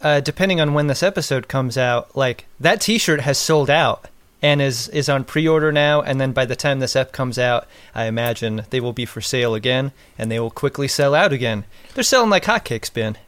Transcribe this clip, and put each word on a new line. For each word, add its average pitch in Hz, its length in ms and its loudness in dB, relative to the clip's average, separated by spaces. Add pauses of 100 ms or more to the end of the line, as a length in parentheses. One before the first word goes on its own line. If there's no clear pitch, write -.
uh, 147 200 2
depending 175 400 0
on 147 120 2
when 147 140 2
this 139 160 0
episode 165 460 -2
comes 131 280 -2
out, 123 380 -2
like, 131 300 -2 (160)
that 190 180 2
T-shirt 175 420 0
has 135 160 0
sold 147 320 2
out 143 380 2 (340)
and 147 200 4
is, 127 280 -2
is 147 200 -2
on 135 160 0
pre-order 156 440 2
now, 147 320 4
and 139 200 -2
then 131 100 0
by 131 140 0
the 127 100 -4
time 139 240 -2
this 127 160 -4
ep 135 160 0
comes 127 260 -4
out, 123 300 0 (260)
I 113 120 -4
imagine 113 640 -2
they 131 100 -2
will 120 140 -4
be 123 120 -6
for - 140 -12
sale 120 340 0
again, 127 380 -2 (260)
and 113 140 -6
they 113 80 -2
will 113 100 -4
quickly 139 380 -4
sell 139 260 2
out 160 200 4
again. 113 320 -2 (280)
They're 262 120 -2
selling 240 240 4
like 190 160 4
hotcakes, 202 480 -2
Ben. 110 240 -2 (100)